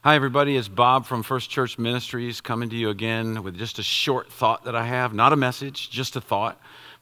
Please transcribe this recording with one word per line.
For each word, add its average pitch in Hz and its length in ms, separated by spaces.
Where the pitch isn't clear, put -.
Hi, 151 120
everybody. 139 420
It's 113 100
Bob 123 380
from 120 180
First 123 280
Church 127 260
Ministries 120 640
coming 117 300
to 113 40
you 113 140
again 113 540
with 90 160
just 110 200
a 110 40
short - 500
thought 113 320
that 120 100
I 117 120
have. 123 260
Not 120 220
a - 20
message, 135 540
just 123 260
a 117 60
thought. 107 360